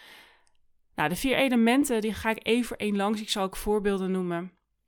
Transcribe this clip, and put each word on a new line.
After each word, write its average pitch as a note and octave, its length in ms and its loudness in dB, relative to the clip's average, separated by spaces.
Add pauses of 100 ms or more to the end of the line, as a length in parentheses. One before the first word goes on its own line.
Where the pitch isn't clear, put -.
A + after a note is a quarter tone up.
(960)
Nou, D3+ 140 0
de F3 60 -2
vier C4 200 0
elementen, B3 640 4
die G#3+ 120 -2
ga A3 160 -4
ik A3 80 -2
één A#3+ 260 2
voor - 140 -8
één G#3 180 -2
langs. G#3 260 0
Ik G#3+ 80 -10
zal G3+ 140 -2
ook F#3+ 120 -4
voorbeelden G3 560 0
noemen F3+ 400 -2 (360)